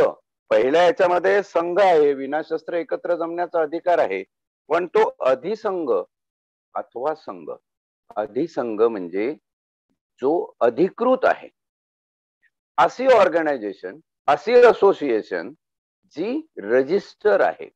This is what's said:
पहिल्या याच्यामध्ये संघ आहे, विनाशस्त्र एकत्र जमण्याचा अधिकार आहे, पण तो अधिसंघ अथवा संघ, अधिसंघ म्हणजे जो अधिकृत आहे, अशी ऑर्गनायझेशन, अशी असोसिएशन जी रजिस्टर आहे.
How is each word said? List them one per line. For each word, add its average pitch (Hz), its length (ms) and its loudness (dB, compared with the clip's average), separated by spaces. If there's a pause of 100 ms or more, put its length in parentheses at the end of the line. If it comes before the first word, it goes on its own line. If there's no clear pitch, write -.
(500)
पहिल्या 131 340 2
याच्यामध्ये 180 600 2
संघ 175 380 -2
आहे, 156 320 4
विनाशस्त्र 151 600 -8
एकत्र 170 420 -4
जमण्याचा 170 460 -4
अधिकार 165 360 -2
आहे, 98 260 -2 (440)
पण 170 180 -2
तो 220 340 0
अधिसंघ 170 720 -2 (840)
अथवा 123 420 -8
संघ, 87 360 -16 (640)
अधिसंघ 110 680 -6
म्हणजे 107 520 -2 (880)
जो 147 380 -4
अधिकृत 180 640 0
आहे, - 260 -2 (1300)
अशी 214 300 0
ऑर्गनायझेशन, 151 920 0 (280)
अशी 147 260 0
असोसिएशन 143 960 2 (560)
जी 240 420 -8 (100)
रजिस्टर 139 840 0
आहे. 85 340 -4